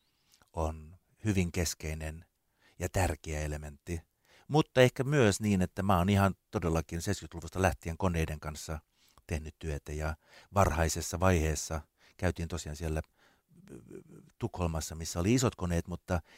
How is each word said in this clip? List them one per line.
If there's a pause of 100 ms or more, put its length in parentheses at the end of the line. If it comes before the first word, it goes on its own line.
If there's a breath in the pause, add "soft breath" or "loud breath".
(520 soft breath)
on (280)
hyvin
keskeinen (540 soft breath)
ja
tärkeä
elementti. (460 soft breath)
Mutta
ehkä
myös
niin,
että
mä
oon
ihan (160)
todellakin
seiskytluvusta
lähtien
koneiden
kanssa (480 soft breath)
tehnyt
työtä
ja (380 loud breath)
varhaisessa
vaiheessa (360 soft breath)
käytiin
tosiaan
siellä (1400 soft breath)
Tukholmassa,
missä
oli
isot
koneet,
mutta (160 soft breath)